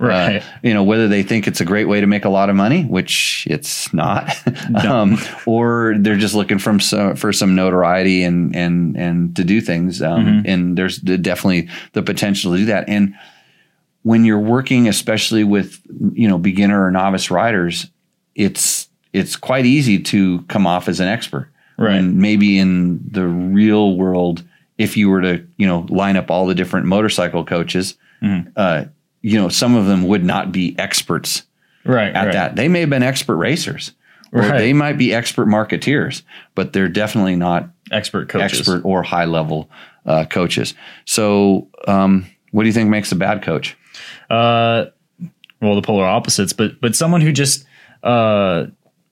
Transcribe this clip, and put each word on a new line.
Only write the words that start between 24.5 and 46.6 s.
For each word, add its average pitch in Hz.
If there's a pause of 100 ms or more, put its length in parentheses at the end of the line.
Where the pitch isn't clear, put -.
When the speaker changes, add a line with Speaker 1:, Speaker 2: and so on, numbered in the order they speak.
Speaker 1:
if 110
you 101
were 95
to, 90 (120)
you 101
know, 87
line 95
up 90
all 90
the 90
different 90
motorcycle 90
coaches, 90 (240)
Speaker 2:
Mm-hmm. 98
Speaker 1:
uh, 85 (360)
you 110
know, 92
some 120
of 104
them 95
would 95
not 92
be 90
experts - (420)
Speaker 2:
Right, 113
Speaker 1:
at 95
Speaker 2:
right. 95
Speaker 1:
that. 92
They 123
may 175
have 156
been 131
expert 127
racers, - (400)
or 120
Speaker 2:
Right. 107
Speaker 1:
they 117
might 147
be 120
expert 117
marketeers, 107 (320)
but 95
they're 95
definitely 98
not 87 (220)
Speaker 2:
Expert -
coaches. 98
Speaker 1:
expert 90
or 92
high 87
level, 78 (380)
uh, 80
coaches. - (320)
So, 101 (200)
um, 95 (240)
what 104
do 113
you 104
think 110
makes 104
a 95
bad 98
coach? - (540)
Speaker 2:
Uh, 117 (760)
well, 104
the 101
polar 101
opposites, 98
but, -